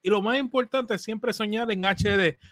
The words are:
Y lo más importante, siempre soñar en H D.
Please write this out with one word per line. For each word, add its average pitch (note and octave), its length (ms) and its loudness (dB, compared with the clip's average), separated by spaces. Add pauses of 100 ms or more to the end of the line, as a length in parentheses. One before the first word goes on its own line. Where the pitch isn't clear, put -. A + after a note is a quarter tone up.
Y F#3 80 -4
lo G#3 140 4
más A#3 160 0
importante, B3 600 -2
siempre A3 360 -4
soñar A3 360 -2
en F#3+ 140 -2
H G3 320 2
D. F3 220 2 (140)